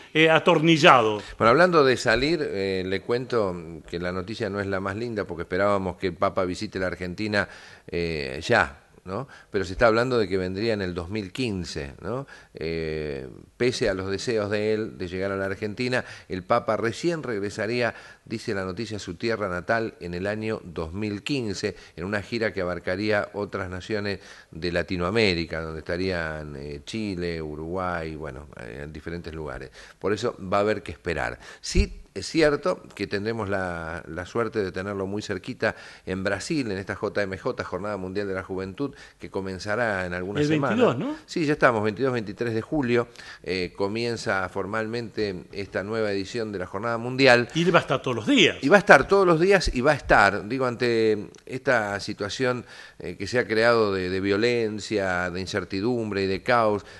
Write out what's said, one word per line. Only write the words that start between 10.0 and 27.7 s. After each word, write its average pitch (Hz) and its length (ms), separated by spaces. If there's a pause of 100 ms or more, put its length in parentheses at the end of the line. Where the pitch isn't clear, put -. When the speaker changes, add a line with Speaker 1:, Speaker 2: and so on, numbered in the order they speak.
Speaker 2:
de 107 100
que 92 80
vendría 95 380
en 101 80
el 90 140
dos 85 160
mil 104 200
quince, 87 720
¿no? 123 240 (300)
Eh, 78 720 (280)
pese 120 320
a 98 60
los 95 160
deseos 101 400
de 104 240
él 107 240
de 92 100
llegar 92 240
a 98 60
la 98 80
Argentina, 107 580 (240)
el 90 140
Papa 113 340
recién 117 460
regresaría, 110 720 (320)
dice 113 300
la 95 100
noticia, 101 320
a - 20
su 95 140
tierra 107 340
natal 104 520
en 87 160
el 90 100
año 110 380
dos 82 280
mil 101 300
quince, 107 540 (200)
en 80 80
una 101 200
gira 110 280
que 95 100
abarcaría 92 720
otras 98 360
naciones 101 520 (280)
de 82 220
Latinoamérica, 87 920
donde 80 200
estarían, 80 760
eh, 71 280
Chile, 87 600
Uruguay, 80 720